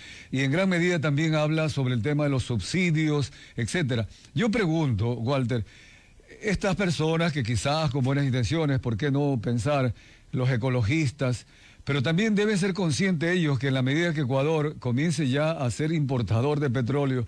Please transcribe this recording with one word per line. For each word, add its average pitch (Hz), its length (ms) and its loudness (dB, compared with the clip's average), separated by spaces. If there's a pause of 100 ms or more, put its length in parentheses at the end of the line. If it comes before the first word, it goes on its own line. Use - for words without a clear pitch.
(300)
Y 131 120 -2
en 135 100 0
gran 185 160 2
medida 175 320 2
también 156 360 0
habla 156 340 2
sobre 127 240 -2
el 117 80 0
tema 147 240 0
de 143 60 2
los 131 120 0
subsidios, 151 880 0 (240)
etcétera. 123 540 -2 (240)
Yo 208 180 2
pregunto, 156 600 0
Walter, 120 500 -2 (800)
estas 190 340 -2
personas 165 560 0
que 139 120 -2
quizás 139 480 0
con 135 120 0
buenas 139 220 0
intenciones, 135 540 0
¿por 113 180 -4
qué 143 120 -2
no 139 320 0
pensar 123 520 0 (400)
los 127 160 0
ecologistas? 127 960 0 (400)
Pero 139 180 -2
también 202 320 2
deben 208 220 2
ser 190 160 0
conscientes 170 580 0
ellos 156 260 2
que 135 120 0
en 131 40 2
la 131 100 2
medida 160 300 2
que 151 80 -2
Ecuador 143 580 0
comience 139 500 0
ya 147 220 2
a 143 200 -2
ser 151 220 -2
importador 131 640 0
de 147 100 0
petróleo, 127 580 0